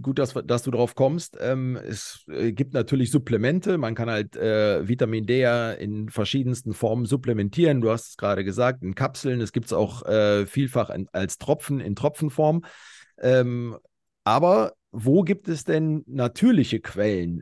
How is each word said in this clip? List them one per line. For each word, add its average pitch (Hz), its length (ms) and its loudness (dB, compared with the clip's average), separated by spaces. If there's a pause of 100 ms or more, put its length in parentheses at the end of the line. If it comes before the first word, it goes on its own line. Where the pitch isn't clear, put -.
gut, 135 160 -2
dass, 135 160 -2 (100)
dass 120 180 0
du 135 80 -4
drauf 120 240 0
kommst. 143 460 0
Ähm, 127 360 -2
es, - 540 -12
äh, 82 220 0
gibt 135 220 -2
natürlich 127 360 2
Supplemente. 143 680 2
Man 113 160 -2
kann 113 160 -2
halt, 107 260 -2
äh, 107 500 2
Vitamin 113 380 0
D 123 160 2
ja 120 320 2
in 107 380 -6
verschiedensten 120 640 -2
Formen 117 320 -2
supplementieren. 123 760 2
Du 110 100 2
hast 113 200 -2
es - 80 -20
gerade 98 260 0
gesagt, 123 380 0
in 95 120 -4
Kapseln. 135 460 -2
Es 104 120 -4
gibt's 113 200 -4
auch, 101 320 0
äh, 104 400 4
vielfach 123 460 -2
in, - 220 -8
als - 260 -4
Tropfen, 143 420 -2
in 101 160 -6
Tropfenform. 151 680 0 (560)
Ähm, 123 560 2 (460)
aber 175 500 4 (180)
wo 131 300 4
gibt 190 260 -2
es 160 160 -4
denn 156 420 0
natürliche 131 760 2
Quellen? 90 600 -2